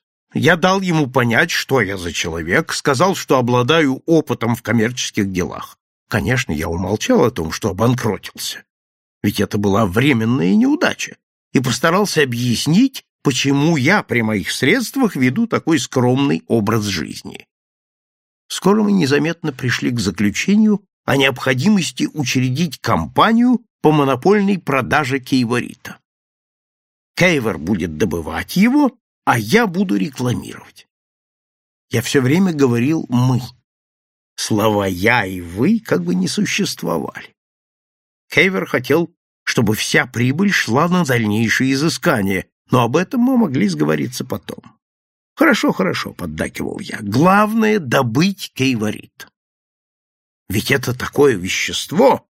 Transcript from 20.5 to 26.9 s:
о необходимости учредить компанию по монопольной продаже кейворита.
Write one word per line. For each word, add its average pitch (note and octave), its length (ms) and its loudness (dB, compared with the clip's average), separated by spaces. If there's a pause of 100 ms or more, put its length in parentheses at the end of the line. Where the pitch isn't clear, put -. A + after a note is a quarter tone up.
о C#3 120 2
необходимости C3+ 920 0
учредить C3 680 -2
компанию G3 840 2 (180)
по D#3 100 6
монопольной E3+ 640 2
продаже C3+ 640 0
кейворита. B2 800 -2 (1160)